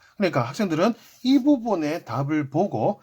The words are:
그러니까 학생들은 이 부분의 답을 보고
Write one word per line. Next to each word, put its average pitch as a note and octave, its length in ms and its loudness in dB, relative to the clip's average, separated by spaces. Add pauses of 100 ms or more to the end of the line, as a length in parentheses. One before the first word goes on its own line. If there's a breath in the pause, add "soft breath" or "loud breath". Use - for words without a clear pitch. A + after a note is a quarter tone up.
(160 soft breath)
그러니까 D#3+ 260 0
학생들은 E3+ 520 0 (300 loud breath)
이 C4 180 4
부분의 G#3 640 0
답을 C#3 420 -2
보고 E3 540 -2